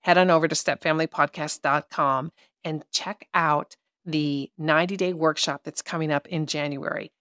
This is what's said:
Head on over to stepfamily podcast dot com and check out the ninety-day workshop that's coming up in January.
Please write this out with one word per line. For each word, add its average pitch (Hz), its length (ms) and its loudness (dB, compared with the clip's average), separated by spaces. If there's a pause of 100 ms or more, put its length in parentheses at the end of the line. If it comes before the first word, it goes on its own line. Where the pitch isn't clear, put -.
Head 175 140 4
on 180 140 6
over 160 160 4
to 151 80 0
stepfamily 156 520 0
podcast 151 540 -2
dot 143 300 0
com 139 400 0 (320)
and 156 280 -6
check - 440 -8
out 156 400 0 (280)
the 147 540 -2
ninety-day 180 560 2
workshop 156 500 0
that's - 200 -10
coming 160 280 -2
up 143 160 0
in 156 200 -4
January. 143 720 -6